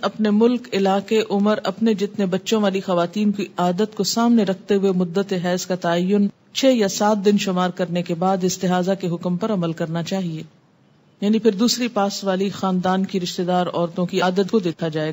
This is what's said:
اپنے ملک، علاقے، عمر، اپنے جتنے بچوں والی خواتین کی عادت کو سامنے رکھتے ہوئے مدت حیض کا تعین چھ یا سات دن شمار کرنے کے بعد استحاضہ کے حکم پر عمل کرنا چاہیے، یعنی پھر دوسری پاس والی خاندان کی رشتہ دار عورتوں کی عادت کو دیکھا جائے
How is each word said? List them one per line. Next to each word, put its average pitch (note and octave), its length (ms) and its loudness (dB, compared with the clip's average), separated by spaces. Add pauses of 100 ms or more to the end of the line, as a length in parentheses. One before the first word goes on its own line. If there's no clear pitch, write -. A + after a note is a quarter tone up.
اپنے G#3 300 0
ملک، A#3+ 400 2
علاقے، G3 480 2 (100)
عمر، G#3 340 2
اپنے A3 300 0
جتنے G3+ 320 -2
بچوں G3 340 0
والی G3 200 0
خواتین F#3 520 0
کی G3+ 140 -4 (100)
عادت F3+ 400 0
کو G3+ 100 -2
سامنے A#3 380 4
رکھتے F#3+ 300 -2
ہوئے G3 200 2
مدت F#3 380 -2 (120)
حیض F3+ 220 -2
کا F#3 140 -4
تعین F#3 480 2 (240)
چھ C4 220 4
یا G#3 140 2
سات G#3 360 0
دن G#3 140 4
شمار F3+ 320 0
کرنے F3 320 -4
کے F3 120 -4
بعد F#3 300 0
استحاضہ F3+ 560 0
کے F#3 80 -4
حکم F3 280 -2
پر A3 160 -2
عمل E3+ 200 -2
کرنا E3 300 -4
چاہیے، E3 400 -4 (800)
یعنی A3 160 2
پھر A3 160 4
دوسری A#3+ 360 0
پاس G3+ 340 -2
والی F#3+ 280 0
خاندان F#3 520 0
کی G3 160 -4
رشتہ F3+ 220 -4
دار F3+ 240 0
عورتوں E3+ 400 -2
کی F#3 140 -2
عادت F#3 300 0
کو A3+ 100 2
دیکھا E3+ 280 -4
جائے D#3 240 -4